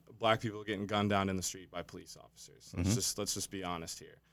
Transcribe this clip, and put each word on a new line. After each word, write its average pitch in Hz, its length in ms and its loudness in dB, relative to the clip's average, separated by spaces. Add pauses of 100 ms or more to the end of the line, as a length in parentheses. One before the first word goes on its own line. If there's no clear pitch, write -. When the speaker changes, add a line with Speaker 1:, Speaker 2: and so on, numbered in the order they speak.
(180)
Speaker 1:
black 113 220 6
people 107 240 -6
getting 104 220 -2
gunned 104 240 4
down 98 180 4
in 95 80 0
the 90 60 -2
street 92 280 -8
by 87 120 -6
police 85 400 -16
officers. - 540 -20
Let's 90 120 2
Speaker 2:
Mm-hmm. 101 80 6
Speaker 1:
just, - 220 0
let's 101 160 -2
just - 160 -4
be 95 120 -6
honest 87 360 -4
here. 78 180 -18 (160)